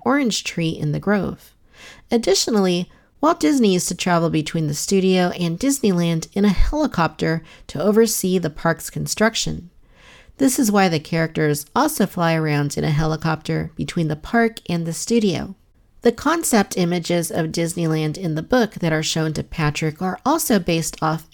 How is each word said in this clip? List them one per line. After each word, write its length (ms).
orange 400
tree 260
in 240
the 60
grove. 540
Additionally, 800
Walt 180
Disney 340
used 140
to 80
travel 360
between 360
the 60
studio 560
and 300
Disneyland 760
in 80
a 60
helicopter 920
to 140
oversee 580
the 100
park's 400
construction. 800
This 200
is 140
why 180
the 100
characters 760
also 320
fly 260
around 440
in 60
a 80
helicopter 840
between 320
the 80
park 520
and 180
the 80
studio. 640
The 100
concept 640
images 540
of 160
Disneyland 720
in 160
the 80
book 320
that 180
are 100
shown 300
to 100
Patrick 560
are 240
also 360
based 420
off 320